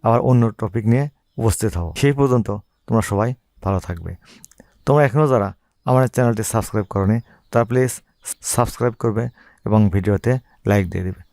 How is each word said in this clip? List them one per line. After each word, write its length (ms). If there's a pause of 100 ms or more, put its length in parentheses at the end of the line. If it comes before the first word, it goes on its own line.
আবার 180
অন্য 300
টপিক 360
নিয়ে 220 (280)
উপস্থিত 400
হব। 200
সেই 160
পর্যন্ত 380 (360)
তোমরা 160
সবাই 320 (280)
ভালো 180
থাকবে। 340 (720)
তোমরা 180
এখনও 240
যারা 260 (300)
আমার 240
চ্যানেলটি 340
সাবস্ক্রাইব 480
করোনি, 300 (300)
তারা 140
প্লিজ 360 (400)
সাবস্ক্রাইব 580
করবে 300 (360)
এবং 260
ভিডিওতে 480 (280)
লাইক 240
দিয়ে 140
দিবে। 160 (120)